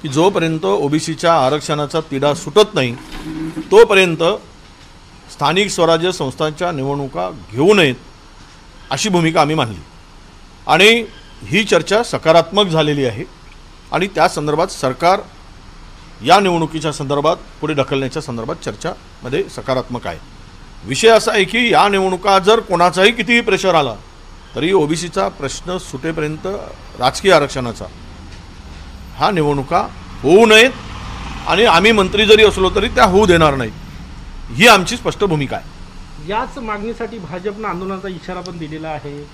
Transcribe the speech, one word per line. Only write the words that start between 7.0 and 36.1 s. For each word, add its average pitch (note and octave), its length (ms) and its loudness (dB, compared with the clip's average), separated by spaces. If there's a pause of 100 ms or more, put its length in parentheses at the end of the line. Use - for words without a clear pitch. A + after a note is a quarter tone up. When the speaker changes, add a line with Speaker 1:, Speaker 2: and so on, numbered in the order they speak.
Speaker 1:
घेऊ D#3+ 220 4
नयेत, D3 200 4 (960)
अशी C#3 180 -4
भूमिका E3 320 2
आम्ही D3+ 160 0
मांडली G#2+ 260 -4 (840)
आणि G#3+ 380 4 (420)
ही G3 180 0
चर्चा G3 380 0
सकारात्मक E3 640 2
झालेली D3+ 380 0
आहे A#2+ 200 -4 (680)
आणि F3 140 -2
त्या F3+ 220 0
संदर्भात D3+ 380 -2
सरकार E3+ 540 -2 (1040)
या F3+ 160 6
निवडणुकीच्या D#3+ 520 0
संदर्भात, D3 440 -2 (240)
पुढे D3+ 140 -4
ढकलण्याच्या C3+ 480 -2
संदर्भात A#2+ 340 -8
चर्चामध्ये - 880 -8
सकारात्मक B2 640 -6
आहे. E2 120 -8 (680)
विषय B2+ 240 0
असा A3 240 4
आहे G3+ 120 2
की A#3 280 0
या E3+ 160 4
निवडणुका F#3+ 500 0
जर G#3+ 220 4
कोणाचाही F3+ 520 2
कितीही A#3 280 0
pressure F#3+ 340 0
आला, C3+ 200 0 (600)
तरी D#3+ 180 -2
ओबीसीचा E3+ 560 -2
प्रश्न E3 480 -8
सुटेपर्यंत D#3 680 -8 (520)
राजकीय D#3+ 340 0
आरक्षणाचा, C3 520 0 (1300)
हा E3 140 2
निवडणुका D3 580 0 (340)
होऊ F#3 240 8
नयेत A3 240 8 (800)
आणि F#3 160 2
आम्ही G#3 280 4
मंत्री G#3 340 2
जरी G#3+ 180 8
असलो, F#3+ 300 2
तरी G#3 140 0
त्या B3 160 4
होऊ G3 220 4
देणार E3 280 4
नाहीत, A#2 180 -4 (840)
ही E3+ 120 4
आमची G#3 300 6
स्पष्ट - 280 -4
भूमिका C#3+ 320 -2
आहे. - 100 -12 (600)